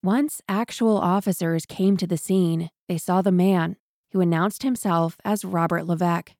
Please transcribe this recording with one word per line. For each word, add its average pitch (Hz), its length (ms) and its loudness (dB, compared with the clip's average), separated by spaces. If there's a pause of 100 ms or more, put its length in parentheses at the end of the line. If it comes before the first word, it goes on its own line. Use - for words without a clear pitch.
Once 247 480 -2
actual 220 480 0
officers 175 680 0
came 196 300 0
to 180 120 -2
the 175 100 -2
scene, 170 520 0 (200)
they 175 80 -2
saw 180 240 0
the 190 100 2
man, 180 460 2 (340)
who 190 80 0
announced 175 440 0
himself 175 600 0
as 196 220 -2
Robert 170 400 -2
Levesque. 170 540 -2